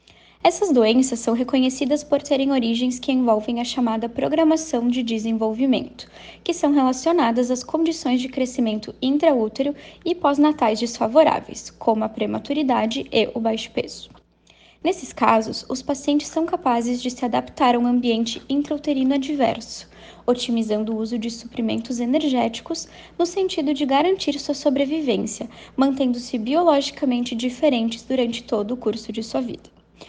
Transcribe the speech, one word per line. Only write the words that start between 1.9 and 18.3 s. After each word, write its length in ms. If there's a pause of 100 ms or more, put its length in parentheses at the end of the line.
por 160
terem 320
origens 460
que 120
envolvem 520
a 20
chamada 460
programação 800
de 140
desenvolvimento, 1040 (360)
que 100
são 180
relacionadas 800
às 140
condições 560
de 80
crescimento 720
intraútero 720 (300)
e 100
pós-natais 640
desfavoráveis, 920
como 340
a 60
prematuridade 1000
e 220
o 80
baixo 300
peso. 400 (760)
Nesses 300
casos, 520
os 140
pacientes 480
são 160
capazes 560
de 100
se 140
adaptar 500
a 40
um 80
ambiente 600